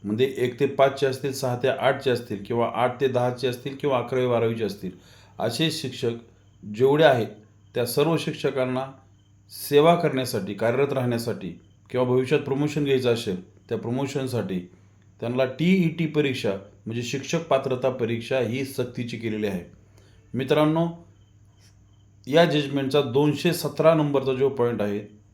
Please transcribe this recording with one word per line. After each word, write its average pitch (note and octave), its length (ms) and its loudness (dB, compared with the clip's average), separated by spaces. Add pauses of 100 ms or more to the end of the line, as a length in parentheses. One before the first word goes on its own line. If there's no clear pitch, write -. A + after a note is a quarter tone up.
म्हणजे G#2+ 340 0
एक A#2+ 220 -2
ते C#3 60 4
पाचचे C3+ 420 2
असतील, C3 260 -4
सहा B2 300 -2
ते C3+ 40 2
आठचे B2+ 440 0
असतील A2 340 -4
किंवा A#2 280 0
आठ B2 280 -2
ते C#3 60 2
दहाचे B2 400 0
असतील C3+ 320 -6
किंवा C3+ 180 0
अकरावी B2+ 300 0
बारावीचे A2+ 360 0
असतील, F#2+ 280 -6 (480)
असे D3+ 320 0
शिक्षक B2 400 -4 (640)
जेवढे C#3 280 4
आहेत A#2+ 240 6 (480)
त्या B2 100 0
सर्व D#3 320 2
शिक्षकांना C3 680 -2 (840)
सेवा D3+ 260 8
करण्यासाठी, B2+ 580 -2
कार्यरत B2 400 0
राहण्यासाठी C3 680 -4 (300)
किंवा B2+ 160 0
भविष्यात B2+ 340 2
प्रमोशन D3 440 -2
घ्यायचं B2 300 2
असेल - 560 -6
त्या A#2 80 -4
प्रमोशनसाठी A#2 840 -4 (600)
त्यांना B2+ 260 0
टीईटी E3 600 2
परीक्षा C#3+ 460 0 (340)
म्हणजे A#2 180 -6
शिक्षक D3 440 -6
पात्रता C3 420 0
परीक्षा A#2+ 500 -2
ही B2 260 -2
सक्तीची A#2+ 520 -6
केलेली G#2+ 300 -4
आहे. F#2 160 -4 (680)
मित्रांनो, D3+ 540 2 (1400)
या D#3+ 180 6
जजमेंटचा C#3+ 560 2
दोनशे C#3+ 520 2
सतरा D#3+ 400 4
नंबरचा C#3 400 2
जो C3 160 2
पॉइंट A#2+ 320 0
आहे G#2 180 0 (340)